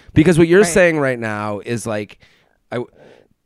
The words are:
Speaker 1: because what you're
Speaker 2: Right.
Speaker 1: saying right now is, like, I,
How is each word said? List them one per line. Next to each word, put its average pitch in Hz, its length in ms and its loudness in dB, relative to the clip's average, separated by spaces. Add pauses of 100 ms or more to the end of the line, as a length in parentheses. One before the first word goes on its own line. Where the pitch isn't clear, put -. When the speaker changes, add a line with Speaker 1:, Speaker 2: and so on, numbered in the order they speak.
(140)
Speaker 1:
because 156 240 4
what 165 100 4
you're 175 140 4
Speaker 2:
Right. 214 80 2
Speaker 1:
saying 165 300 0
right 131 200 -4
now 107 400 -8
is, 117 260 -8
like, 107 340 -10 (520)
I, 120 120 -8 (640)